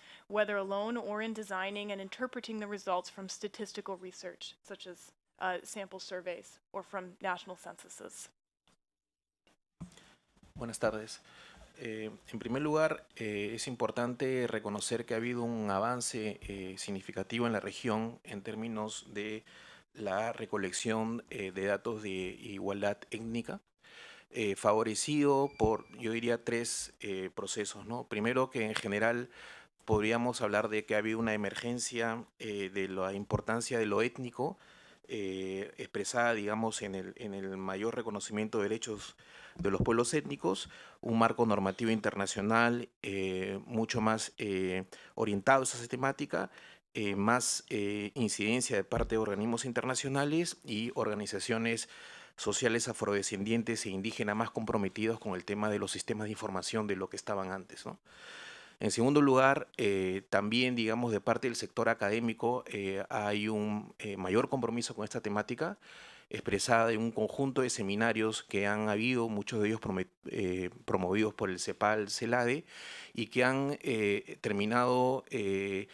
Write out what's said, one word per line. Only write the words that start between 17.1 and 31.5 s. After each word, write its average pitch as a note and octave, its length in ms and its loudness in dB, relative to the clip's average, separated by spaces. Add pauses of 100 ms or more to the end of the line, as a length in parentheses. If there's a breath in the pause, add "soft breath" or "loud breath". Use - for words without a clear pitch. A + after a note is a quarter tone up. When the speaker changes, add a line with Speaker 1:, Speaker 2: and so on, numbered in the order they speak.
Speaker 2:
en A#2 60 2
la G2+ 80 2
región A2 640 -2
en G2+ 180 -10
términos A2 720 -6
de G#2+ 320 -6 (520 loud breath)
la G#2+ 360 0
recolección, A2 1000 -2
eh, G2 220 -6
de F#2+ 140 -2
datos G#2+ 360 0
de G#2 80 -6
igualdad G2 880 -2 (140)
étnica, A2+ 480 -6 (720 loud breath)
eh, G2+ 240 0
favorecido C#3 1000 4
por, A2 300 2 (100)
yo A#2 140 -4
diría, A#2 320 0
tres, A#2 560 -2
eh, F#2+ 340 -4
procesos, G2+ 540 -6
¿no? A#2+ 220 -6
Primero, B2 420 2
que A#2 140 -2
en G#2+ 100 -2
general A2+ 560 0 (540 loud breath)
podríamos A2+ 560 4
hablar G#2+ 280 2
de G#2+ 160 0
que G#2+ 120 2
ha - 20 4
habido A2 220 2
una A2 120 2
emergencia, A2+ 920 -2 (160)